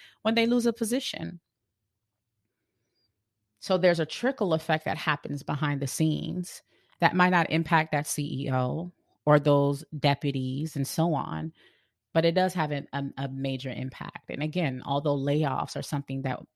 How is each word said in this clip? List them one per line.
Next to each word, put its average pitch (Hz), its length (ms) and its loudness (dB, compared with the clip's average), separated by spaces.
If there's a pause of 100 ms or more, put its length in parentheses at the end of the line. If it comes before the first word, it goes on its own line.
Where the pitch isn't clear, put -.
(220)
when 220 120 0
they 226 120 2
lose 240 200 2
a 233 60 2
position. 208 680 -4 (2250)
So 185 180 2
there's 170 220 6
a 151 60 0
trickle 226 480 -2
effect 156 300 0
that - 140 -4
happens 143 440 -2
behind 147 380 -2
the 139 60 -4
scenes 160 760 -2 (380)
that 175 160 2
might 180 140 6
not 175 200 2
impact 160 420 2
that 147 140 0
C 139 380 -4
E 135 80 -2
O 143 400 -2 (320)
or 147 140 8
those 143 460 2 (140)
deputies 139 800 -2
and 139 100 -2
so 165 280 0
on, 156 380 -4 (600)
but 165 140 2
it 165 80 2
does 185 180 2
have 160 180 -2
an, 143 220 -4
a, 139 120 -4 (120)
a 135 120 -4
major 135 420 -4
impact. - 580 -10
And - 140 -6
again, 147 420 -2
although 143 320 0
layoffs 139 600 0
are 139 60 -6
something 135 400 -6
that 135 180 -4 (160)